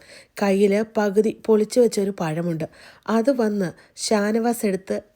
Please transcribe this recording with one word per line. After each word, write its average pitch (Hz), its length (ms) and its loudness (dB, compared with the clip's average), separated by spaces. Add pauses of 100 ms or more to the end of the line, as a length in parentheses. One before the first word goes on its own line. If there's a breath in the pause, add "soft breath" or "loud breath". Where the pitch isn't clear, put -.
(420 loud breath)
കയ്യിൽ 202 420 2 (120)
പകുതി 208 400 0 (100)
പൊളിച്ചു 214 340 2
വെച്ച 220 200 2
ഒരു 196 200 -2
പഴമുണ്ട്. 165 460 -4 (420 loud breath)
അത് 226 320 2
വന്ന് 208 320 -2 (240 soft breath)
ഷാനവാസ് 226 680 -2
എടുത്ത് 196 360 -4 (140)